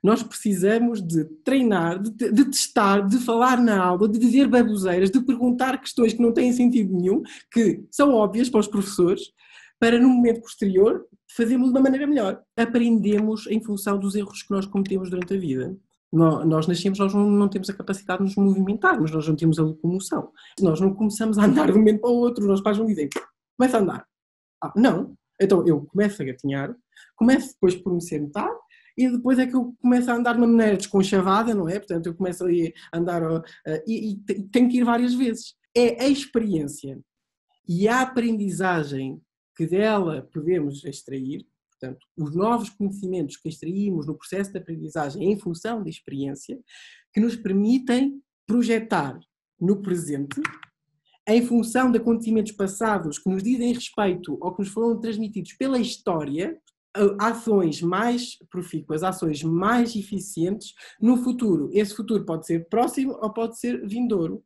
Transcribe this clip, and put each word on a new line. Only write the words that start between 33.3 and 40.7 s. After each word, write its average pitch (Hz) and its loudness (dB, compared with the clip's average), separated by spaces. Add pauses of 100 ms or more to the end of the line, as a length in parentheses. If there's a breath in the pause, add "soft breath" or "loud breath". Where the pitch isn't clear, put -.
eh, 156 -6
e, 214 -6
e 196 -8
te-, 196 -8
tenho 247 2
que 247 0
ir 247 2
várias 240 2
vezes. 247 -4 (220)
É 233 2
a 277 4
experiência 165 -2 (680)
e 180 0
a 254 2
aprendizagem 180 -2 (360)
que 160 -2
dela 185 0
podemos 151 -4